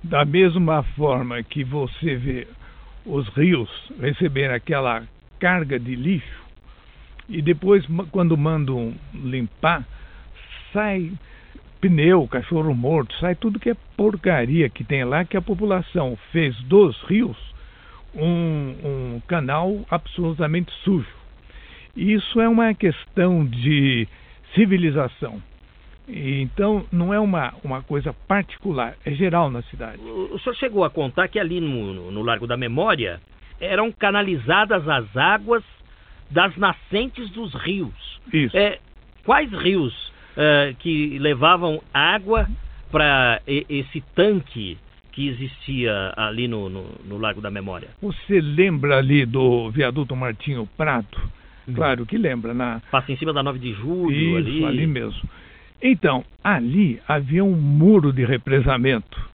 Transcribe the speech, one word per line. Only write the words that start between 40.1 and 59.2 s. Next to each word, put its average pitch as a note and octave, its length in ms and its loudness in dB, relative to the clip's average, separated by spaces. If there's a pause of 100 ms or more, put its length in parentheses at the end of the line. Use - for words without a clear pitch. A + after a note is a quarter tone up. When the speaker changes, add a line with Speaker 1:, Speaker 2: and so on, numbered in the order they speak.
Speaker 2:
é, C#3+ 420 4
que D3+ 400 -2
levavam D#3 640 2 (100)
água F#3+ 540 2 (440)
pra C#3 560 2
e-, C#3+ 220 -2
esse C#3 320 -6 (140)
tanque D3 640 0 (340)
que C#3 160 -4
existia B2 880 -4
ali A2 300 -2
no, G#2+ 220 -4
no, F#2 160 -10 (200)
no G2+ 140 -10
Largo G#2+ 220 -4
da G#2 100 -8
Memória? G2 380 -10 (140)
Speaker 1:
Você G3 380 0
lembra D3 580 2
ali C3+ 280 4
do A#2+ 440 2
viaduto C3 440 -2
Martinho B2 600 -6
Prado? C3+ 400 -2 (500)
Speaker 2:
Uhum. B2+ 80 -8
Speaker 1:
Claro B2 320 0
que G3 100 -4
lembra, A#2+ 380 -2
na A#2+ 260 -4 (120)
Speaker 2:
Passa C3+ 180 0
em C3 60 -4
cima D#3 160 -4
da C#3+ 100 -2
nove C3+ 160 -4
de B2 140 -8
Julho, D#3 400 -2
Speaker 1:
Isso, E3 240 2
Speaker 2:
ali. D#3 280 -2
Speaker 1:
ali D3 220 0
mesmo. A#2+ 360 -4 (600)
Então, D#3+ 420 2 (180)
ali C#3+ 640 2
havia D3 380 0
um G3 80 4
muro D3+ 600 6
de C3 120 2
represamento. B2+ 960 2 (140)